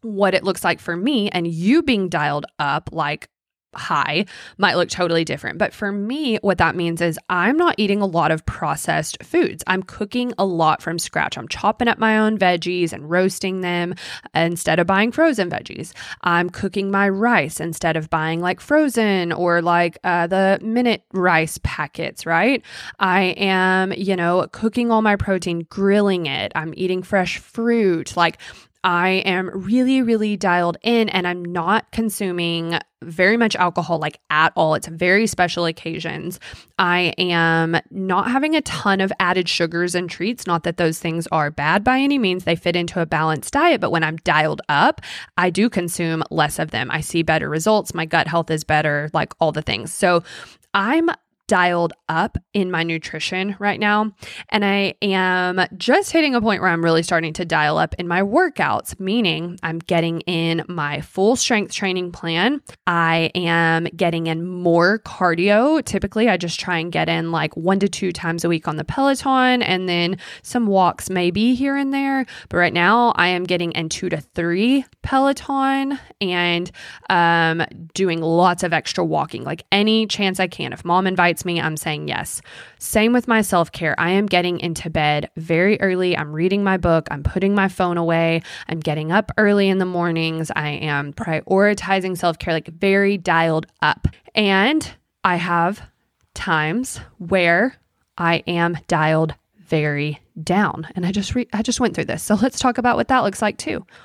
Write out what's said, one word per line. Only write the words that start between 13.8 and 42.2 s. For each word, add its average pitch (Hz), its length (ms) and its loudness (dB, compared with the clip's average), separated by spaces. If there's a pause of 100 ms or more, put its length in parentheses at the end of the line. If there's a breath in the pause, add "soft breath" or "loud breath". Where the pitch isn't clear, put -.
instead 170 460 0
of 170 80 0
buying 202 240 2
frozen 311 360 2
veggies. - 440 -10 (300 loud breath)
I'm 175 280 2
cooking 196 400 -4
my 196 180 2
rice 196 520 0
instead 165 360 -2
of 156 140 -4
buying, 160 300 -2
like, 180 180 -2
frozen 220 720 2
or, 170 320 2
like, 175 400 2
uh, 170 240 0
the 190 340 2
minute 226 520 0
rice 175 500 2
packets, - 640 -6
right? 180 380 2 (340 loud breath)
I 185 380 2
am, 190 560 2
you 190 240 -2
know, 175 340 2
cooking 233 400 -2
all 220 120 4
my 214 120 4
protein, 180 560 -2
grilling 196 560 2
it. 135 300 -2
I'm 156 200 -6
eating 185 280 -2
fresh 185 340 0
fruit. 226 760 0
Like, 170 220 0 (440 loud breath)
I 185 440 2
am 185 240 0
really, 254 500 2
really 214 360 2
dialed 175 460 0
in 233 280 2
and 180 180 -2
I'm 180 160 -6
not 180 480 -2
consuming 175 840 -2 (240)
very 185 340 2
much 226 200 2
alcohol, 170 420 0
like, 151 200 -6 (120)
at 156 260 4
all. 160 180 4
It's - 120 -4
very 180 400 2
special 175 400 0
occasions. 165 760 -8 (380 loud breath)
I 180 400 2
am 165 580 2 (140)
not 190 400 -2
having 277 240 0
a 311 80 2
ton 196 380 0
of 190 200 0
added 185 280 2
sugars 170 460 -2
and 180 140 -2
treats. 214 380 -6
Not 170 180 0
that 170 120 -2
those 160 220 0
things 165 300 -4
are 151 220 0
bad 156 340 0
by 254 160 4
any 277 180 2
means. 185 260 0